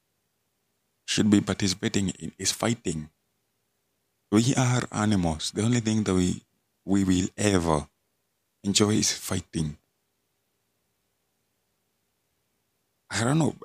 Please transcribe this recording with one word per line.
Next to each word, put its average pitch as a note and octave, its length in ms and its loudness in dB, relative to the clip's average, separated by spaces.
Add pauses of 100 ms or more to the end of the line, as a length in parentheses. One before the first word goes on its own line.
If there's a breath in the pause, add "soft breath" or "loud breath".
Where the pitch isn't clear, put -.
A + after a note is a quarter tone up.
(1040)
should G#2 240 0
be G2+ 120 6
participating G2+ 720 -2
in - 280 -10
is F#2+ 140 -2
fighting. F2+ 580 -4 (1200)
We A#2 240 4
are B2 280 0 (100)
animals. F#2+ 580 0
The G2+ 120 -4
only A#2+ 180 0
thing A2 240 0
that G2 100 0
we, F2+ 280 0 (420)
we G2 180 2
will F#2 340 2
ever E2 520 2 (760)
enjoy G#2 280 2
is - 220 0
fighting. E2 640 -6 (3250)
I A2+ 140 -2
don't C#3 140 2
know, C#3+ 260 0